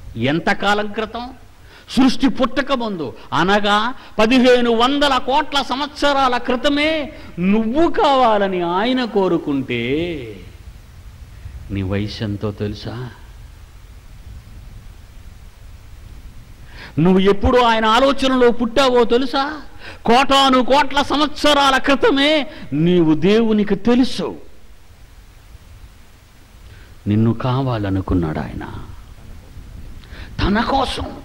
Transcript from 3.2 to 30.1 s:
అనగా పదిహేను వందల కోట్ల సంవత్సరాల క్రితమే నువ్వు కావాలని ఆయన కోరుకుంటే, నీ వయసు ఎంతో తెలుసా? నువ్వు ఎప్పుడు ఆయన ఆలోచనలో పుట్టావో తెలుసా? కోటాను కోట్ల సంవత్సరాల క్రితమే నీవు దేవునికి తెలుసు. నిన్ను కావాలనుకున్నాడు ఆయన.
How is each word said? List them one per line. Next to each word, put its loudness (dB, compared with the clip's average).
అనగా 2
పదిహేను 6
వందల 2
కోట్ల 0
సంవత్సరాల 0
క్రితమే 0
నువ్వు 2
కావాలని 2
ఆయన 0
కోరుకుంటే, -2
నీ -4
వయసు -6
ఎంతో -6
తెలుసా? -10
నువ్వు 4
ఎప్పుడు 2
ఆయన 2
ఆలోచనలో 2
పుట్టావో 2
తెలుసా? 0
కోటాను 4
కోట్ల 2
సంవత్సరాల 2
క్రితమే 2
నీవు 4
దేవునికి 2
తెలుసు. 0
నిన్ను 2
కావాలనుకున్నాడు -2
ఆయన. -10